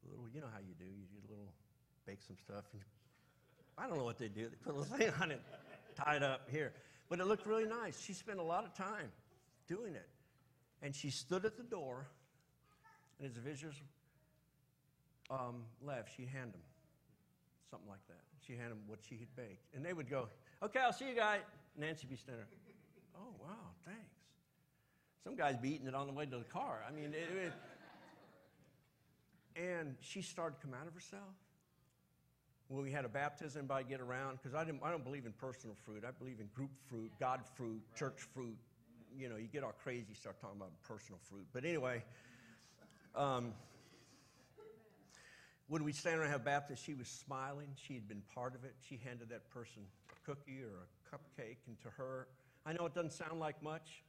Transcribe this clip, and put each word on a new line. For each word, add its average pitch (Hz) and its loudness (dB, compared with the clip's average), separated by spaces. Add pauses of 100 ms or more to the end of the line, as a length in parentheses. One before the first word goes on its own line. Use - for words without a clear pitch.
little, 120 -8
you 151 -6
know 127 -6
how 107 -6
you 95 -10
do. 87 -10
You 98 -10
get 104 -12
a - -10
little, 101 -10 (520)
bake 101 -6
some 98 -12
stuff. 101 -8
And 104 -8 (960)
I 240 0
don't 170 4
know 135 6
what 117 2
they 113 0
do. 107 0
They - -10
put 147 0
a - 2
little 143 2
thing 220 10 (100)
on 165 4
it, 127 0 (540)
tie 147 8
it 139 8
up 135 4
here." 139 2 (360)
But 175 4
it 185 6
looked 208 8
really 220 8
nice. 220 0
She - -4
spent 196 -4
a 170 2
lot 170 6
of 190 -6
time 208 -2 (560)
doing 190 0
it. 90 -8 (760)
And 139 -2
she 143 0
stood 185 4
at 220 4
the 247 -8
door, 139 -2 (1120)
and 139 -4
as 120 -6
the 117 -6
visitors, 143 -4 (1500)
um, 123 0 (180)
left, 131 -2
she'd 127 -6
hand 131 -4
them 87 -12 (1080)
something 104 -10
like 98 -12
that. 85 -18 (240)
She'd 120 -6
hand 117 -2
them 110 -6
what 107 -8
she 120 -8
had 117 -10
baked. 110 -8
And 139 -2
they 180 0
would 147 -2
go, 127 2 (340)
"Okay, 220 4
I'll 247 8
see 262 -2
you 254 0
guys." 214 8 (360)
Nancy 151 0
would 131 -6
be 135 -4
standing 117 -8
there, - -18 (400)
"Oh, 208 -10
wow, 175 -10 (120)
thanks." 202 -12 (1080)
Some 143 -4
guys 143 6
be 135 4
eating 135 -4
it 131 0
on 139 2
the 139 -4
way 147 0
to 127 -2
the 120 -2
car. 127 0
I 127 -4
mean, 147 -4
it, 160 0
it, 180 2 (2000)
and 170 2
she - -4
started 165 0
to - -14
come 135 -4
out 139 -4
of 165 -8
herself. 190 -10 (1300)
When 135 -2
we 139 -2
had 139 2
a 117 0
baptism, 143 2
everybody 135 4
get 131 0
around, 131 0
'cause 131 -2
I 156 6
didn't, 156 0
I 160 4
don't 160 4
believe 131 -2
in 110 -4
personal 120 -4
fruit. 107 -6
I 127 -2
believe 131 -6
in 104 -4
group 135 -2 (160)
fruit, 113 -2
God 127 4
fruit, 113 -2 (120)
church - 0
fruit. 120 -4 (560)
You 131 -4
know, 113 -2
you 113 -4
get 139 0
all 110 0
crazy, 120 -2
start 101 -8
talking 101 -6
about 92 -8
personal 101 -8
fruit. 98 -10
But 127 -2
anyway, 127 2 (1120)
um, 123 4 (2250)
when 151 6
we 151 4
stand 160 6
around 156 8
and 143 6
have 131 4
baptism, 143 4
she 151 -2
was 123 -4
smiling. 139 -4
She - -8
had 113 -4
been 104 -4 (120)
part 127 0
of 123 -8
it. 131 -8
She - -8
handed 117 -6
that 113 -6
person 110 -10 (240)
a - -16
cookie 139 -6
or 95 -8
a - -14
cupcake, 131 -8
and 113 -10
to 117 -8
her, 131 -4 (380)
I 156 0
know 170 4
it 165 2
doesn't 170 2
sound 165 -2
like 151 2
much 156 -4